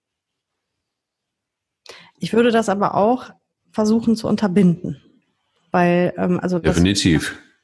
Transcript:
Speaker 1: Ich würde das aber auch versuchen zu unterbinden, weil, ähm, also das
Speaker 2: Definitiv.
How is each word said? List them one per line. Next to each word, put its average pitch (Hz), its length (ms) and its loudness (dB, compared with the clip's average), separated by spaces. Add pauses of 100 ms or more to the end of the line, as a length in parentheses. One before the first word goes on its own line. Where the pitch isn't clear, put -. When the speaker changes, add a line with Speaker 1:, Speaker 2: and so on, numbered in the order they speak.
(2250)
Speaker 1:
Ich 180 140 -8
würde 233 180 2
das 220 180 0
aber 196 260 -2
auch 233 340 0 (420)
versuchen 220 440 0
zu - 120 -8
unterbinden, 180 720 0 (680)
weil, 180 460 2
ähm, 180 220 -2
also 180 200 -4
das 165 160 0
Speaker 2:
Definitiv. 87 600 2 (280)